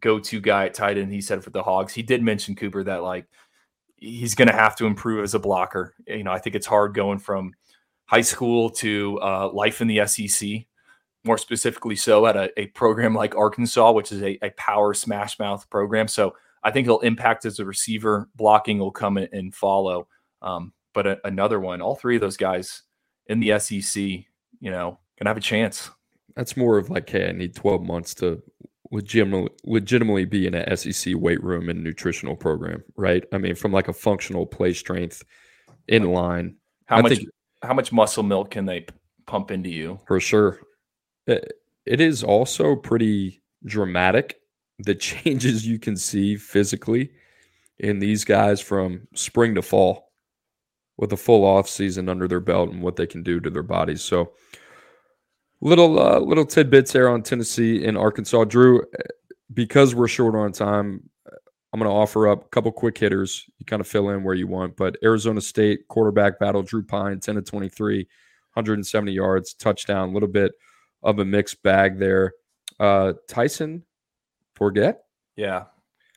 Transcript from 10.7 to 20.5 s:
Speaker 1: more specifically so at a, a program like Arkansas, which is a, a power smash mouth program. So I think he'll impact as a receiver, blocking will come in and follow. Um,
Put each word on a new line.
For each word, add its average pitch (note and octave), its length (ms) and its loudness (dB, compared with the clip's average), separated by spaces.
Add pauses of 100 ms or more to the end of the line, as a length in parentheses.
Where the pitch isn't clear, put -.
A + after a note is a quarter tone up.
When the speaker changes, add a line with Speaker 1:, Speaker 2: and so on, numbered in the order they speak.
Speaker 1:
more A2+ 140 0
specifically A#2 580 -6
so A2 300 4
at G#2 100 4
a, F#2+ 240 -2
a G2+ 80 -6
program A2+ 460 0
like G#2+ 200 -2
Arkansas, A2+ 580 4
which G#2+ 200 -2
is G2+ 100 -8
a, G2 220 -4
a G2+ 60 -8
power G#2 440 0
smash G#2 440 -6
mouth G2+ 320 -6
program. G#2+ 360 -2
So G2+ 300 -2 (260)
I G#2+ 80 0
think B2+ 160 0
he'll A#2 120 4
impact A2+ 480 0
as G#2 140 -8
a G2+ 40 -8
receiver, G#2+ 720 -2
blocking G#2+ 440 4
will G2 120 -4
come G2+ 260 -2
in F#2+ 160 -4
and F#2+ 220 -12
follow. F#2+ 520 -2 (360)
Um, F2+ 300 -10 (200)